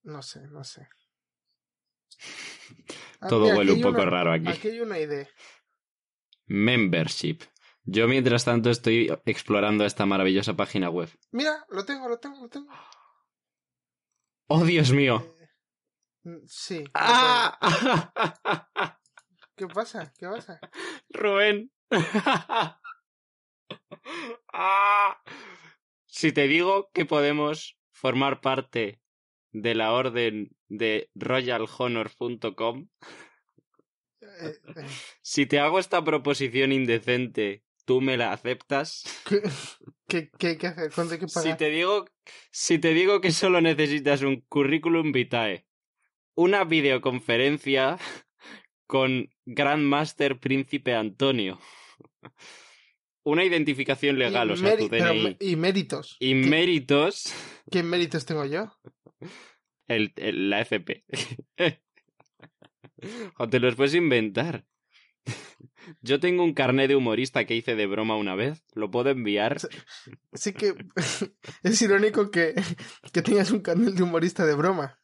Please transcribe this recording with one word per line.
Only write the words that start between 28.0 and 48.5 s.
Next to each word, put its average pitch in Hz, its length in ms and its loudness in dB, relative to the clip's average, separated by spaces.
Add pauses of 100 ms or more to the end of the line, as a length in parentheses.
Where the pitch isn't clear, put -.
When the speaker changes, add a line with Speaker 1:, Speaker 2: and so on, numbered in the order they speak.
Speaker 2:
parte 131 600 -4 (500)
de 110 240 -2
la 110 180 2
orden 117 640 -2 (120)
de 107 480 -2
royalhonor 117 1040 -4
punto 117 380 -6
com. 117 340 -4 (1300)
Speaker 1:
Eh, 214 60 -20 (480)
eh. 147 120 -16 (340)
Speaker 2:
Si - 240 -2
te 139 140 0
hago 156 200 2
esta 175 240 -2
proposición 139 680 0
indecente, 117 920 -2 (220)
¿tú 127 160 2
me 131 160 0
la 113 160 -2
aceptas? 127 720 -6 (220)
Speaker 1:
¿Qué, 202 160 0 (680)
qué, 165 300 -4
qué 180 100 -2
hay 165 100 -2
que 175 100 -6
hacer? 165 260 -6
¿Cuánto 170 200 -4
hay 165 60 -10
que 160 80 -8
pagar? 156 240 -2
Speaker 2:
Si 151 60 -4
te 151 120 0
digo, 180 360 0 (460)
si - 280 0
te 160 140 4
digo 185 280 4
que 180 100 2
solo 180 300 4
necesitas 143 600 2
un 135 260 0
currículum 156 600 2
vitae, 117 540 -2 (720)
una 190 300 4
videoconferencia 135 1300 2 (880)